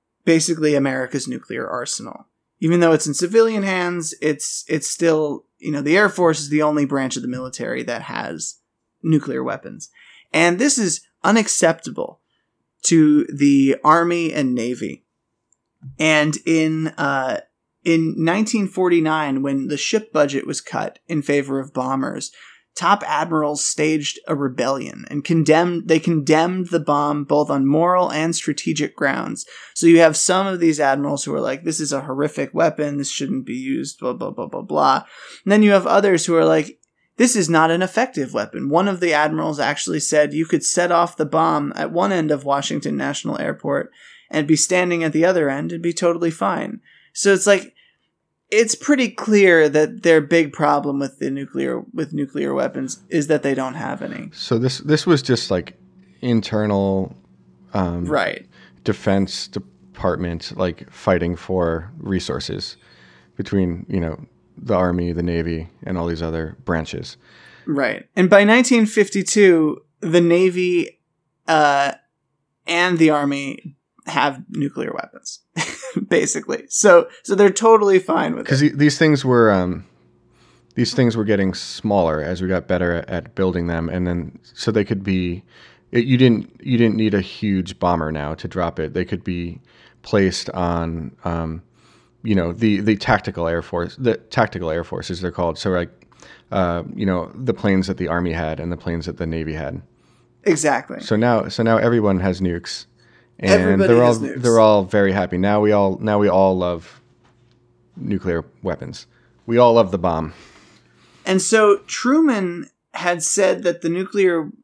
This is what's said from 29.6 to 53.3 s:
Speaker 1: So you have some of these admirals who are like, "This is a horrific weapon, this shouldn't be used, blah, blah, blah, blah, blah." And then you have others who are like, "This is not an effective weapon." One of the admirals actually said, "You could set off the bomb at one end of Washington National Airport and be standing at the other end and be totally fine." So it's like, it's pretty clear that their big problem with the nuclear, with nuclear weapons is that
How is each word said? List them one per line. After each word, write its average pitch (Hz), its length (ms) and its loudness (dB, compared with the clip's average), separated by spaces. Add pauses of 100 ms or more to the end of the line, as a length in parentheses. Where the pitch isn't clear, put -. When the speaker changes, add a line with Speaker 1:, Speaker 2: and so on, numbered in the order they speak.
Speaker 1:
So - 120 0
you 165 140 10
have 160 160 6
some 190 300 0
of 185 120 -4
these 160 220 2
admirals 143 440 0
who 147 100 -4
are 143 60 -2
like, 139 220 -4
"This 160 160 -4
is 147 140 -4
a 139 80 -2
horrific 143 520 -4
weapon, 156 440 -2
this 139 140 -6
shouldn't 131 360 -6
be - 80 -8
used, 131 460 -6
blah, 123 140 -4
blah, - 160 -8
blah, - 160 -10
blah, - 160 -10
blah." 147 420 0 (400)
And 196 80 0
then 214 100 6
you 208 80 6
have 190 160 4
others 196 400 2
who 170 80 0
are 160 120 4
like, 160 340 0 (380)
"This 233 180 4
is 170 140 0
not 160 200 4
an 170 120 0
effective 185 500 -4
weapon." 117 380 -6
One 180 180 2
of 185 120 -4
the 175 120 0
admirals 156 480 0
actually 147 400 -2
said, 151 320 0
"You 160 140 -2
could 165 180 0
set 175 260 0
off 170 280 0
the 156 80 -2
bomb 156 500 0
at 156 160 -4
one 190 200 0
end 160 180 0
of 139 140 -2
Washington 139 520 -2
National 139 420 -6
Airport 147 520 -4 (400)
and 151 160 -2
be 156 100 4
standing 180 480 0
at 156 80 -2
the 156 140 2
other 170 240 2
end 151 220 -6
and 170 100 -10
be 170 100 -2
totally 170 380 0
fine." 175 500 -6 (320)
So 196 220 2
it's 190 120 0
like, 196 280 2 (760)
it's 220 260 2
pretty 262 360 0
clear 185 580 4
that 156 340 0
their 160 200 6
big 151 320 0
problem 147 440 0
with 139 200 -8
the 135 120 -6
nuclear, 135 500 -6 (120)
with 156 220 -8
nuclear 143 400 -4
weapons 131 460 -6 (100)
is 151 160 0
that 151 160 2